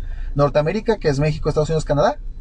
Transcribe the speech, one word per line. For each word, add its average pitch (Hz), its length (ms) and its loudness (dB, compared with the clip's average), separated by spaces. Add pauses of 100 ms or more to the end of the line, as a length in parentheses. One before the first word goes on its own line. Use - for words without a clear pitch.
(360)
Norteamérica, 156 640 2
que 160 120 0
es 135 100 0
México, 156 300 0
Estados 151 200 0
Unidos, 156 160 0
Canadá. 160 320 2 (240)